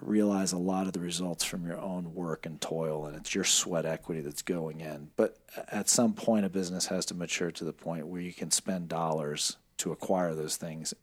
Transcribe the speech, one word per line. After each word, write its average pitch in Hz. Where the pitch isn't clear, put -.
realize 101
a 90
lot 95
of 90
the 90
results 87
from 90
your 85
own 90
work 87
and 80
toil, 78
and 73
it's -
your 95
sweat 82
equity 82
that's 73
going 80
in. 76
But -
at 104
some 117
point, 107
a 95
business 90
has 92
to 95
mature 85
to -
the 76
point 82
where 90
you 87
can 82
spend 90
dollars 80
to 85
acquire 90
those 76
things. 80